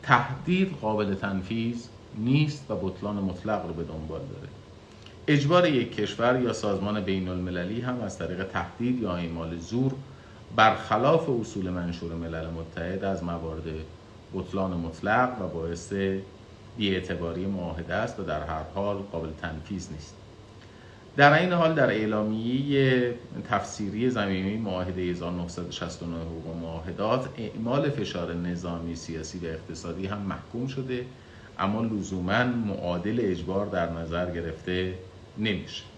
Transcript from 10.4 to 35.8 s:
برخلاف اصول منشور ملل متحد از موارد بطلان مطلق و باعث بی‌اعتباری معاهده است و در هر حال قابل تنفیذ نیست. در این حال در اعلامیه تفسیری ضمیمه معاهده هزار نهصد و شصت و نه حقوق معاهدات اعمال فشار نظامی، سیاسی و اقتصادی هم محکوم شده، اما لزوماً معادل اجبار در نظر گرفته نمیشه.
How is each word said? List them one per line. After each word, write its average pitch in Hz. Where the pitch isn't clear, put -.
برخلاف 117
اصول 104
منشور 87
ملل 82
متحد 85
از 95
موارد 82
بطلان 92
مطلق 104
و 90
باعث 85
بی‌اعتباری 90
معاهده 85
است 110
و 98
در 78
هر 78
حال 101
قابل 82
تنفیذ 82
نیست. 78
در 147
این 180
حال 160
در 135
اعلامیه 120
تفسیری 104
ضمیمه 98
معاهده 92
هزار 87
نهصد 87
و -
شصت -
و -
نه 85
حقوق 82
معاهدات 92
اعمال 117
فشار 87
نظامی، 85
سیاسی 82
و 85
اقتصادی 85
هم 101
محکوم 117
شده، 127
اما 101
لزوماً 101
معادل 104
اجبار 92
در 90
نظر 85
گرفته 90
نمیشه. 104